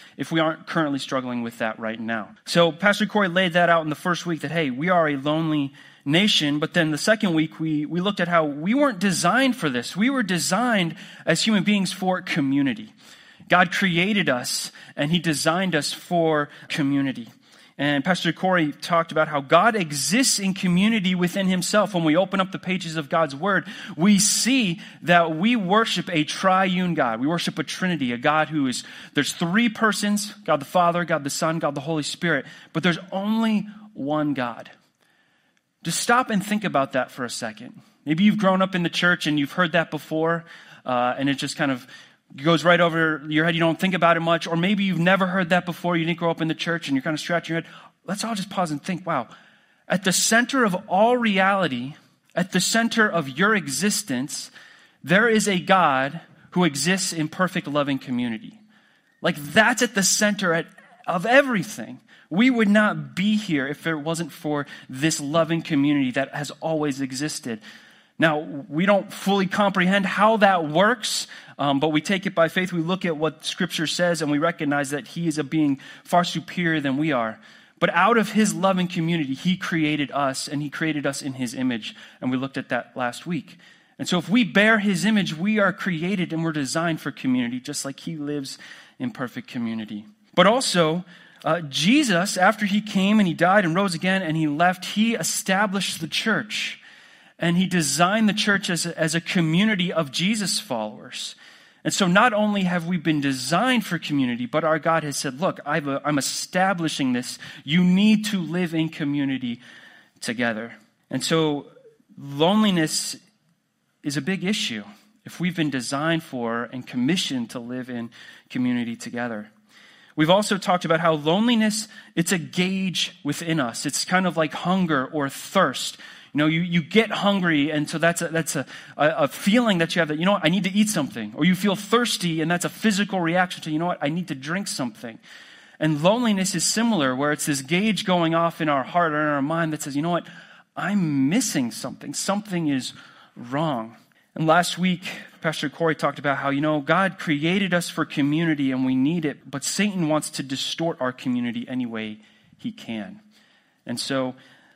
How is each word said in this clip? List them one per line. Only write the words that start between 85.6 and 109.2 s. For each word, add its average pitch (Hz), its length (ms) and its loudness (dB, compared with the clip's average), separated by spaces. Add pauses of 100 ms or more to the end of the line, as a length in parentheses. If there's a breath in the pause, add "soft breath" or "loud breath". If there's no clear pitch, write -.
created 175 640 -2
and 165 100 -2
we're 165 80 0
designed 156 480 -2
for 143 120 -8
community, 127 500 -2
just 143 240 -8
like 139 160 -10
he 165 160 -8
lives 143 400 -8 (420 loud breath)
in 123 120 -4
perfect 123 360 -10
community. 113 580 -6 (300)
But 175 100 6
also, 180 600 2 (400 loud breath)
uh, 165 160 0
Jesus, 180 720 2
after 208 300 4
he 202 160 0
came 202 380 2
and 196 100 6
he 156 40 0
died 185 300 4
and 160 120 0
rose 196 200 0
again 185 280 0
and 156 120 -2
he 160 120 2
left, 170 360 2
he 226 320 0
established 190 880 -2
the 165 80 -8
church. - 720 -4 (600 loud breath)
And 170 140 2
he 185 120 2
designed 175 600 2
the 190 60 2
church 202 360 0
as 170 160 -2
a, 170 140 -8
as 160 160 0
a 165 60 0
community 180 720 2
of 151 180 -2
Jesus 208 480 -2
followers. 117 760 -8 (500 loud breath)
And - 80 0
so 196 120 2
not 208 280 4
only 208 300 0
have 175 220 -2
we 180 120 -2
been 156 240 0
designed 156 640 0
for 175 120 -4
community, 123 480 -2
but 156 200 -2
our 156 120 2
God 160 280 0
has 139 100 -6
said, 131 240 -6
"Look, 170 260 -2
I've 147 220 -2
a, 139 160 -4
I'm 147 140 0
establishing 165 960 -2
this. - 260 -6 (240 loud breath)
You 160 180 2
need 208 440 4
to 190 160 -2
live 165 320 -4
in 160 160 0
community 135 720 -4 (580 loud breath)